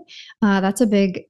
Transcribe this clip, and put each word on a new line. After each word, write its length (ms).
uh, 180
that's 200
a 60
big 420